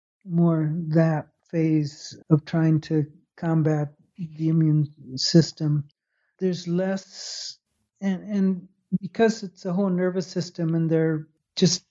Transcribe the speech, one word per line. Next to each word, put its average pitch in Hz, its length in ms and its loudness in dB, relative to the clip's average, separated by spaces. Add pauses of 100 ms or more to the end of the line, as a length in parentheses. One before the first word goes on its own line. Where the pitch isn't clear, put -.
(260)
more 165 480 2 (140)
that 160 400 2 (240)
phase 156 680 -2 (120)
of 151 160 0
trying 160 360 2
to 156 240 -2 (300)
combat 156 540 -2 (280)
the 160 320 -6
immune 156 380 2 (280)
system. 147 680 2 (560)
There's 175 280 -2
less, - 880 -6 (440)
and, 190 220 -2
and 190 440 0 (320)
because 220 440 0
it's - 220 -12
a 185 80 -2
whole 196 160 0
nervous 180 360 0
system 170 480 -4
and 165 160 2
they're 160 380 0 (280)
just 180 360 2